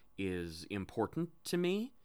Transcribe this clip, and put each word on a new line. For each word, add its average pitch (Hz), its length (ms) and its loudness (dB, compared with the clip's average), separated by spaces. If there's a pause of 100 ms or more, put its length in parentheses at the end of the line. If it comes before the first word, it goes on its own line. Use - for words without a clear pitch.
(160)
is 87 540 -2
important 107 600 0 (140)
to - 120 0
me. 190 360 2 (120)